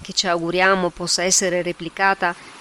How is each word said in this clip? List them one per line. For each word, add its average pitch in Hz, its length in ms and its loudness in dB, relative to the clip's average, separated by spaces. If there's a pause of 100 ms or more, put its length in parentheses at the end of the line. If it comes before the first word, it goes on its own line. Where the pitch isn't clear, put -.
che - 140 -14
ci - 120 -2
auguriamo 180 600 2
possa 175 340 -4
essere 180 380 0
replicata 175 720 0 (260)